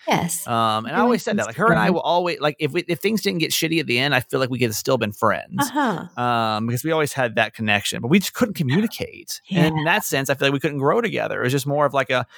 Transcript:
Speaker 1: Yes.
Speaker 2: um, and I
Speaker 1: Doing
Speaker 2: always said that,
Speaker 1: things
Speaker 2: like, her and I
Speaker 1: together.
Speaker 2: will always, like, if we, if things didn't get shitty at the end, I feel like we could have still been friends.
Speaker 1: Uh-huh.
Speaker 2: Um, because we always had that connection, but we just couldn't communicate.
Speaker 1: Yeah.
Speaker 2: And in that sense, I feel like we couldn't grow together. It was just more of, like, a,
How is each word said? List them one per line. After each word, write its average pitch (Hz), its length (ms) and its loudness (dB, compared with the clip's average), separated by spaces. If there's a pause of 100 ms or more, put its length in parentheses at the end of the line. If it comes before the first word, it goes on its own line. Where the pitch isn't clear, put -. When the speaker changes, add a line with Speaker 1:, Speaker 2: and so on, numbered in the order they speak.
Speaker 1:
Yes. - 400 -2
Speaker 2:
um, 113 380 2
and - 20 -12
I 147 100 -6
Speaker 1:
Doing 196 40 2
Speaker 2:
always 233 220 2
said 214 140 -2
that, 110 60 0
Speaker 1:
things 101 40 -4
Speaker 2:
like, 113 100 -10
her 190 100 2
and - 100 6
I - 60 4
Speaker 1:
together. 190 100 4
Speaker 2:
will 165 80 -2
always, 170 380 0
like, 147 200 0
if 147 120 -2
we, 165 160 -2
if 170 120 -2
things 208 220 0
didn't 190 180 -2
get 151 120 -2
shitty 160 280 0
at 147 60 -2
the 123 140 2
end, 139 160 2
I 127 60 2
feel - 180 -2
like 131 100 0
we 127 100 -2
could 120 100 2
have 98 60 -4
still 135 220 0
been 110 140 -2
friends. 101 480 0
Speaker 1:
Uh-huh. 254 600 -2
Speaker 2:
Um, 113 460 0
because 120 160 -2
we 160 80 -2
always 156 220 0
had 120 220 -2
that 110 180 0
connection, 107 480 0
but 117 60 -4
we 175 120 4
just - 140 -4
couldn't 214 220 -2
communicate. - 840 -2 (100)
Speaker 1:
Yeah. 170 160 4
Speaker 2:
And 156 120 2
in 151 60 -2
that 165 220 2
sense, 135 240 -2
I 139 60 2
feel 139 120 2
like 139 60 2
we 139 80 0
couldn't 147 180 -2
grow 151 220 4
together. 110 400 -2
It - 20 0
was 123 100 0
just 139 140 -2
more 147 180 2
of, 139 80 0
like, 135 160 0
a, 127 160 0 (120)